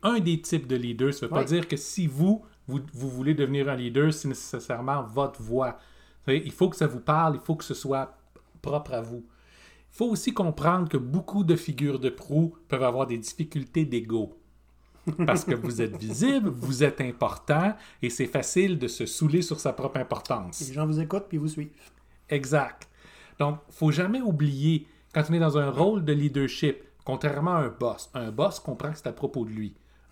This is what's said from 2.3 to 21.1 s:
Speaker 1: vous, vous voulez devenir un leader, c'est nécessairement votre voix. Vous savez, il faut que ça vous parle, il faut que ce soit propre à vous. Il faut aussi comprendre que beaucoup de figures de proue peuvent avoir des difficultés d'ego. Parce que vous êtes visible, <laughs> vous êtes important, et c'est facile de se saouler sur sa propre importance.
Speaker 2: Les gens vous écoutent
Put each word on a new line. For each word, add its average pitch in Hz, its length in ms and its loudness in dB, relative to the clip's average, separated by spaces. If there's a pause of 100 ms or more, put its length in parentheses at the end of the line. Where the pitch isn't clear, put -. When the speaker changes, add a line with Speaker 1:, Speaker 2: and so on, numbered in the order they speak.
Speaker 1:
vous, 135 140 -4 (120)
vous 131 160 -6
voulez 131 240 0
devenir 139 360 0
un 131 80 -2
leader, 131 360 2
c'est 151 140 -6
nécessairement 131 760 -4
votre 127 380 -2
voix. 120 300 0 (540)
Vous 135 80 2
savez, 156 120 2
il 151 60 -8
faut 185 180 2
que - 60 -6
ça 151 120 2
vous 120 120 -4
parle, 156 360 2
il - 60 -8
faut 160 140 -2
que - 80 -8
ce - 100 -8
soit 135 440 -4 (440)
propre 143 320 -4
à 117 80 -2
vous. 117 220 -10 (680)
Il - 40 -20
faut 247 100 2
aussi 233 260 0
comprendre 170 560 0
que 147 80 0
beaucoup 170 480 -2
de 160 100 6
figures 147 440 -2
de 127 100 0
proue 160 440 0 (140)
peuvent 131 160 0
avoir 123 240 2
des 117 100 -4
difficultés 156 680 -4
d'ego. 113 520 -2 (880)
Parce 135 200 2
que 143 100 2
vous 117 260 -2
êtes 107 140 0
visible, 190 540 2
<laughs> 135 40 -2
vous 123 300 0
êtes 143 160 2
important, 147 720 0 (280)
et 120 80 0
c'est 127 180 0
facile 180 500 2
de 123 120 -2
se - 160 -4
saouler 160 360 2
sur 156 200 -4
sa 135 100 0
propre 131 260 -6
importance. 113 720 -4
Speaker 2:
Les 131 60 -10
gens 151 120 -2
vous 156 140 0
écoutent 185 300 -2